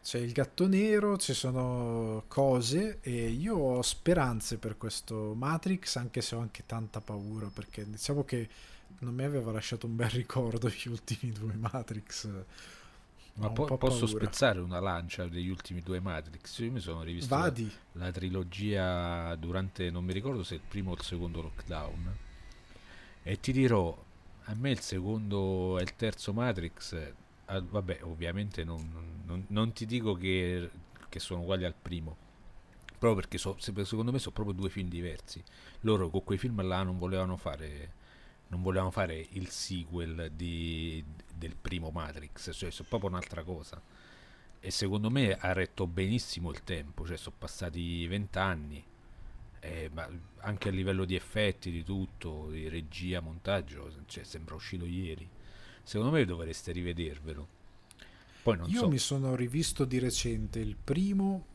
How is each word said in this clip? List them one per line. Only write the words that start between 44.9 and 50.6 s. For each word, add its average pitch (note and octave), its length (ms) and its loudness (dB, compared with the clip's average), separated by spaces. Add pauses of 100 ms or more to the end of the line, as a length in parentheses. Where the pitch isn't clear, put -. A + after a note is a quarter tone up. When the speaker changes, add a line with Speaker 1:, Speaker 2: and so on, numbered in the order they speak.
Speaker 2:
me B2 220 6
ha F#2 200 0
retto F#2 320 0
benissimo F2 640 0
il - 140 -8
tempo, D#2+ 420 -6
cioè E2 120 -4
sono - 200 -10
passati E2+ 720 -4
vent'anni, F#2 760 0 (800)
eh, D#2 320 -6
ma D#2+ 140 -6 (300)
anche G#2 320 -2